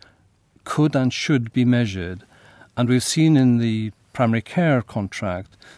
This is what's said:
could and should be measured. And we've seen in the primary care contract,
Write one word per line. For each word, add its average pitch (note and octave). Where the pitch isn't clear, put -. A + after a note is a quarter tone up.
could D3+
and B2+
should B2
be B2+
measured. G2
And A#2+
we've B2
seen D#3+
in B2+
the A2
primary A2+
care D#3
contract, G2